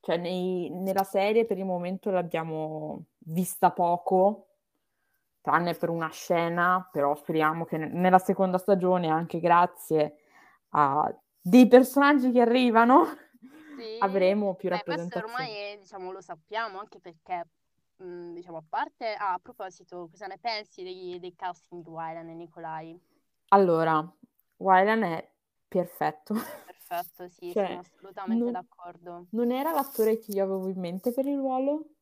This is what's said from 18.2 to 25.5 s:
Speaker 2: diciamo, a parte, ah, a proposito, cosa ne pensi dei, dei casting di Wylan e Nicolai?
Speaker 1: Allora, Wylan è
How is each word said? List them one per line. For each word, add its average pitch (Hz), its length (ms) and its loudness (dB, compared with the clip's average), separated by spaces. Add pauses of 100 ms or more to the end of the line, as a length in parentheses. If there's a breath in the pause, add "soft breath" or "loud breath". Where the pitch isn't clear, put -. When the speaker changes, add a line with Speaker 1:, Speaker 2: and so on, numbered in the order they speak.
Speaker 2:
diciamo, 175 240 -16
a 160 80 -16
parte, 233 480 -8
ah, 196 200 -4
a 180 40 -6
proposito, 185 720 -14
cosa 190 160 -18
ne 190 120 -14
pensi 214 440 -10
dei, 180 360 -12
dei 180 160 -14
casting 175 480 -12
di 160 80 -20
Wylan 165 380 -12
e 165 60 -16
Nicolai? 165 640 -14 (500)
Speaker 1:
Allora, 165 640 4 (460)
Wylan 190 460 4
è 170 260 -4 (400)